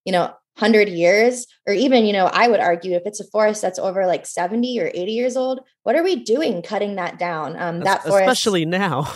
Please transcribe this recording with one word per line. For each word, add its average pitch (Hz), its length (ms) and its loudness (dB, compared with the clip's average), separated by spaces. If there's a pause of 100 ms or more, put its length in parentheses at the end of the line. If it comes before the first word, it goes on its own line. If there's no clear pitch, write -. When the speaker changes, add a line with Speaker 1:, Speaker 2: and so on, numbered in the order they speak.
Speaker 1:
you 190 80 -4
know, 175 220 0 (240)
hundred 214 300 4
years, 202 580 2 (200)
or 202 60 0
even, 240 320 4
you 208 80 2
know, 190 140 2
I 214 220 4
would 220 120 4
argue 175 340 0
if 175 120 0
it's 208 120 -10
a 202 60 -12
forest 214 380 0
that's 185 160 -4
over, 190 280 -2
like, 170 200 -2
seventy 233 520 -4
or 165 160 -2
eighty 180 180 -6
years 240 240 -2
old, 262 240 -4 (220)
what 240 140 0
are 330 80 2
we 370 120 0
doing 233 460 -2
cutting 202 320 -4
that 180 240 -8
down? 160 420 -6
Um, 170 180 -6
Speaker 2:
Es-, 170 60 -6
Speaker 1:
that - 200 0
forest 190 180 4
Speaker 2:
especially 190 420 2
now. 165 520 -2